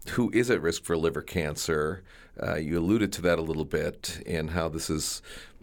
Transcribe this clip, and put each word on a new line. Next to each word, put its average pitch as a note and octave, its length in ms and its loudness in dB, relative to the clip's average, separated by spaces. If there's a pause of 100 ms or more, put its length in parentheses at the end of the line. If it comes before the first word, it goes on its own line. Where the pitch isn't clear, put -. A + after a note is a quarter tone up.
(120)
who A#2+ 220 2
is A#2+ 160 4
at G2+ 100 4
risk E2 260 0
for E2+ 120 2
liver D#2+ 240 0
cancer. D#2 800 -2 (400)
Uh, - 140 0
you D#2+ 240 0
alluded G2 340 4
to - 80 -6
that F2 160 4
a E2 60 0
little D#2 220 -2
bit - 600 -4
and D#2+ 260 -2
how E2 180 0
this D#2+ 200 -4
is - 320 -2 (420)